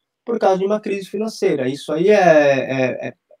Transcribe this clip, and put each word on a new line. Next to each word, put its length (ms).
Por 160
causa 200
de 80
uma 120
crise 300
financeira. 580
Isso 240
aí 200
é, 80
é, 920
é, 60